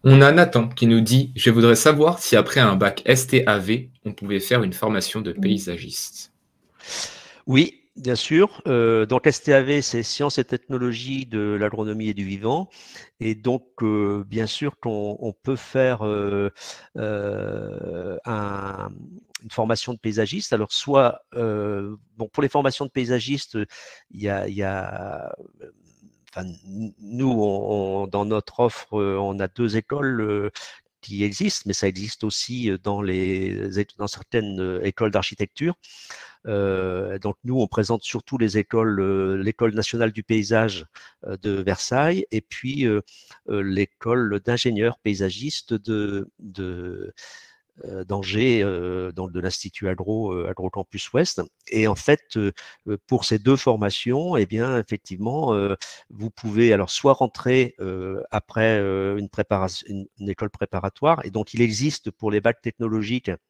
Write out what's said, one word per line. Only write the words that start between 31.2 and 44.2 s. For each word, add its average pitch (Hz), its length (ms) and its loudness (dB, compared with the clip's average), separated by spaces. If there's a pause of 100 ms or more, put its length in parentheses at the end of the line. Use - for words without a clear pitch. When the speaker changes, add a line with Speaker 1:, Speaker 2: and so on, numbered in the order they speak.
Speaker 3:
existent, - 440 -2
mais 101 80 -2
ça - 120 -2
existe 98 380 -4
aussi, 120 460 -4
euh, 95 80 -2
dans 101 240 -4
les 95 760 -2
é-, 104 80 -2 (120)
dans 104 80 -6
certaines, 104 540 -4
euh, 92 220 -4
écoles 101 280 -2
d'architecture. 104 640 -4 (720)
Euh, 95 720 -2
donc 101 260 -4
nous, 127 140 -2
on 110 80 4
présente 110 360 -2
surtout - 340 -8
les 110 220 0
écoles, 107 420 0
euh, 95 360 0
l'école 107 380 0
nationale 110 380 -2
du 104 100 -10
paysage, 107 600 0 (420)
euh, 98 120 -8
de 104 140 -4
Versailles 123 800 0
et 110 100 -2
puis, 135 440 -4
euh, 104 140 2 (480)
euh, 101 140 -2
l'école 101 800 0